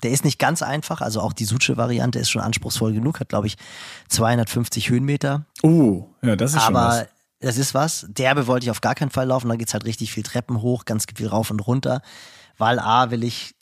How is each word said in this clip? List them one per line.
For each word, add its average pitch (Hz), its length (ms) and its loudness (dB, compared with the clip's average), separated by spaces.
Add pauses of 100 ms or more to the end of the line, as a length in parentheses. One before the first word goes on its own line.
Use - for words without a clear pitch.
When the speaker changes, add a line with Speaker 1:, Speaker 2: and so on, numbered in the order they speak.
Speaker 1:
Der 117 80 -2
ist 131 140 2
nicht 143 140 2
ganz 139 240 2
einfach, 143 400 -4
also 110 180 -2
auch 104 140 -2
die - 100 -4
Suche-Variante 120 760 0
ist 120 120 -2
schon 107 120 -2
anspruchsvoll 110 520 -2
genug, 123 260 -2
hat, - 80 -8
glaub 104 160 0
ich, 104 120 -6 (520)
zweihundertfünfzig 117 840 0
Höhenmeter. 139 540 0 (180)
Speaker 2:
Oh, 139 440 6 (160)
ja, 113 140 2
das 123 180 0
ist 117 80 4
schon 113 140 4
Speaker 1:
Aber 117 120 4 (120)
Speaker 2:
was. 110 60 -6 (340)
Speaker 1:
das 123 180 -2
ist 135 160 0
was. 151 340 -2
Derbe 131 380 2
wollte 123 180 2
ich 120 60 -2
auf 107 100 -4
gar 117 140 0
keinen 139 160 -2
Fall 131 160 -2
laufen, 127 220 0
da 117 80 0
geht's 113 180 -6
halt 107 100 -4
richtig 110 280 -6
viel 107 120 -6
Treppen 123 380 -4
hoch, 123 220 -2
ganz 113 200 -2 (100)
viel 107 140 -6
rauf 107 220 -2
und 107 100 -4
runter. 127 420 -2 (560)
Weil 117 200 2
A, 117 320 2
will 117 140 -2
ich - 360 -8